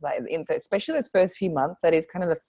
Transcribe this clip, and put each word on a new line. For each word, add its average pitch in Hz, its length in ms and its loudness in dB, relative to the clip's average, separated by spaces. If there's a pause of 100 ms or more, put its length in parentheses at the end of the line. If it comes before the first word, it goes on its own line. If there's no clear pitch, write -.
Like 143 280 -4
in 160 180 -4
the, 160 80 0
especially - 400 -4
those 269 140 -2
first 185 280 4
few 190 120 0
months, 156 340 -2
that 165 100 6
is 160 120 2
kind 180 180 -6
of 170 60 0
the 160 80 0 (120)